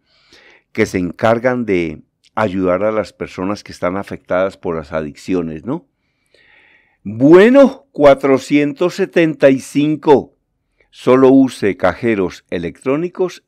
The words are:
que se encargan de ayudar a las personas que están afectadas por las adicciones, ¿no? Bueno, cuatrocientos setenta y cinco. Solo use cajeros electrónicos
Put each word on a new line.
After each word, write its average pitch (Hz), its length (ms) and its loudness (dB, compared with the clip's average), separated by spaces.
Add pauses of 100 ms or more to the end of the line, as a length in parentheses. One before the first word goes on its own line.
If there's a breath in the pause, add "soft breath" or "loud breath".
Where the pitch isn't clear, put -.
(720 soft breath)
que 110 140 -2
se 101 120 -6
encargan 117 680 -2
de 85 360 -4 (340)
ayudar 92 480 -2
a 110 80 -2
las 107 220 -6
personas 95 500 -10
que - 80 -20
están 90 260 -6
afectadas 95 600 -6
por 87 180 -8
las 78 180 -12
adicciones, 80 720 -8
¿no? 156 220 -10 (1160 soft breath)
Bueno, 180 880 4
cuatrocientos 175 1040 0
setenta 165 540 0
y 135 100 2
cinco. 147 760 0 (540)
Solo 131 400 2
use 127 480 2
cajeros 95 720 -2
electrónicos 151 1000 -6